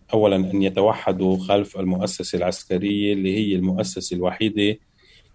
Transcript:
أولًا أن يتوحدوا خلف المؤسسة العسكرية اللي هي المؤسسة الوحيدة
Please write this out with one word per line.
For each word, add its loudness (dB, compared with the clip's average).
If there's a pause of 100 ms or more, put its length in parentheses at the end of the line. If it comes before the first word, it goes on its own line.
(140)
أولًا 4
أن 0
يتوحدوا 2
خلف 0
المؤسسة -2
العسكرية -2
اللي 0
هي 0
المؤسسة -2
الوحيدة 0 (580)